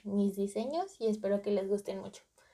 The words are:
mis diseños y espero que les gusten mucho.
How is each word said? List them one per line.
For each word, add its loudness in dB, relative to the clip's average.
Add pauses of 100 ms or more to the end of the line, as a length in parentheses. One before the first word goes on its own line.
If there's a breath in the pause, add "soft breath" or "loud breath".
mis 2
diseños -2
y 0
espero 2
que -2
les 2
gusten -2
mucho. -12 (320 loud breath)